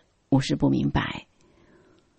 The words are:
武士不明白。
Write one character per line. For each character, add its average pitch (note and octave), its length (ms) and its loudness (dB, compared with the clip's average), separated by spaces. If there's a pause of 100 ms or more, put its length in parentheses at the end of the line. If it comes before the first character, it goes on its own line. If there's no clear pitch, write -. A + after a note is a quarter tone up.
(280)
武 C3+ 100 4
士 C#3 160 -2
不 C#3+ 140 2
明 C3+ 220 0
白。 - 360 -4 (920)